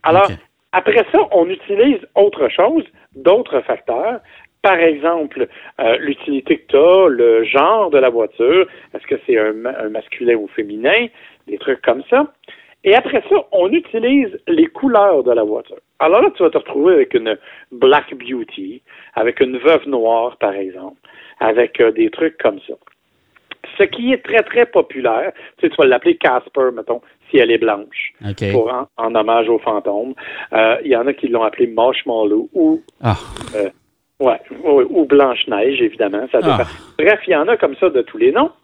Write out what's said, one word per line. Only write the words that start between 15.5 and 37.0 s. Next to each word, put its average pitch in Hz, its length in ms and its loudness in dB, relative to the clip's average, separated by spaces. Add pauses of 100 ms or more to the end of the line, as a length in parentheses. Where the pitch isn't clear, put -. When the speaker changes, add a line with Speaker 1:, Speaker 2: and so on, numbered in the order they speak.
Speaker 1:
Alors 170 240 2
là, 403 140 4
tu 180 80 0
vas 160 60 4
te 156 80 -2
retrouver 160 360 0
avec 139 200 2
une 113 220 -2 (360)
Black 131 420 0
Beauty, 120 680 -12 (320)
avec 117 260 -2
une 131 180 0
Veuve 143 300 2
Noire, 117 500 0
par 101 160 -2
exemple, 92 420 -12 (440)
avec, 113 400 0
euh, 113 100 4
des 110 200 0
trucs 160 280 -6
comme 101 300 -2
ça. 67 60 -12 (1040)
Ce 202 40 2
qui 240 300 -2
est 254 120 -4
très, 220 200 0
très 240 220 0
populaire, 135 680 -2 (260)
tu - 80 -2
sais, 104 40 2
tu - 60 -12
vas 147 100 4
l'appeler 131 300 2
Casper, 127 560 -2
mettons, 117 280 -8 (300)
si - 80 2
elle 117 120 4
est 117 80 4
blanche, 107 540 -4 (120)
Speaker 2:
Ok. 101 280 -6
Speaker 1:
pour 117 200 0
en, 127 140 -6 (100)
en 113 200 -4
hommage 113 320 0
au 117 100 0
fantôme. 110 560 -4 (380)
Euh, 113 320 2
il 135 80 0
y 120 40 4
en 120 120 -2
a 143 40 -2
qui 139 140 -6
l'ont 117 160 0
appelé 113 240 0
Marshmallow 113 880 -2
ou, 160 280 0 (220)
Speaker 2:
Ah. 110 140 0 (400)
Speaker 1:
euh, 101 120 -4 (520)
ouais, 127 200 0 (240)
ou, 143 180 4 (180)
ou 151 60 4
Blanche-Neige, 131 720 0
évidemment, 107 520 -2
ça 131 80 2
dépend. 131 200 0
Speaker 2:
Ah. 120 60 -2 (320)
Speaker 1:
Bref, 202 280 2